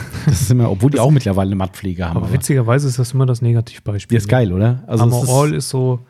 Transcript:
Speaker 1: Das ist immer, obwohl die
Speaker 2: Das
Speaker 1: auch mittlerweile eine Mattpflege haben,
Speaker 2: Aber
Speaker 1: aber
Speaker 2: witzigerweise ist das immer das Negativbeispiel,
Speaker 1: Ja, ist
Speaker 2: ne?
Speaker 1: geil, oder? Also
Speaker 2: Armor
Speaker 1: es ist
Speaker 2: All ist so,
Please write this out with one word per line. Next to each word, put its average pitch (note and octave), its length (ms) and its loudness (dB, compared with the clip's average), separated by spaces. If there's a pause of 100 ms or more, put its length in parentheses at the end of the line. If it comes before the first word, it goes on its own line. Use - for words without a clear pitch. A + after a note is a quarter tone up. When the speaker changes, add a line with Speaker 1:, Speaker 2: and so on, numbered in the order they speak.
(260)
Speaker 1:
Das G2 160 2
ist G2+ 100 0
immer, A#2+ 180 2
obwohl G2 220 0
die C#3+ 60 0
Speaker 2:
Das A#2 80 4
Speaker 1:
auch D3 60 4
mittlerweile G2 360 2
eine G2 80 -2
Mattpflege F#2 500 -6
haben, E2+ 120 -4
Speaker 2:
Aber - 80 -2
Speaker 1:
aber F2+ 80 -2
Speaker 2:
witzigerweise C3+ 540 0
ist B2 120 -2
das B2 140 -4
immer C3 120 2
das B2 160 0
Negativbeispiel, A#2 720 -2
Speaker 1:
Ja, - 40 4
ist G2+ 60 -2
Speaker 2:
ne? G#2 60 -6
Speaker 1:
geil, A#2+ 200 2
oder? A2+ 360 0
Also A2+ 160 0
Speaker 2:
Armor B2 200 2
Speaker 1:
es B2+ 60 0
ist B2+ 60 2
Speaker 2:
All D3 180 2
ist D3 160 -6
so, B2+ 300 -2 (100)